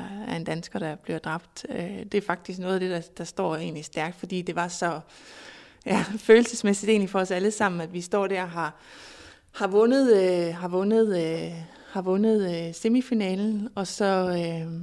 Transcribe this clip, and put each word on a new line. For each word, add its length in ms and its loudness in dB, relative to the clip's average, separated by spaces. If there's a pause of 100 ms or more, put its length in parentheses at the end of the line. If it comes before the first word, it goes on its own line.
(280)
er 80 -4
en 80 -6
dansker, 360 -6
der 160 -6
bliver 240 -8
dræbt. 500 -10
Øh, 200 -6 (220)
det 40 -2
er 60 0
faktisk 380 -6
noget 140 -2
af 60 0
det, 100 -2
der, 120 -4 (160)
der 60 -10
står 320 -4
egentlig 300 -8
stærkt, 340 -8
fordi 220 -4
det 140 -6
var 120 -2
så, 320 -4 (840)
ja, 200 2 (120)
følelsesmæssigt 720 4
egentlig 200 2
for 100 -2
os 120 -2
alle 200 0
sammen, 300 -2
at 120 -8
vi 80 -6
står 260 0
der 160 -2
og 60 -8
har, 260 -6 (760)
har 160 -2
vundet, 560 6
øh, 320 2
har 120 -6
vundet, 560 2
øh, 280 -4 (400)
har 100 -4
vundet, 640 2
øh, 80 -10
semifinalen, 1000 0
og 120 -4
så, 180 -2
øh, 640 0 (120)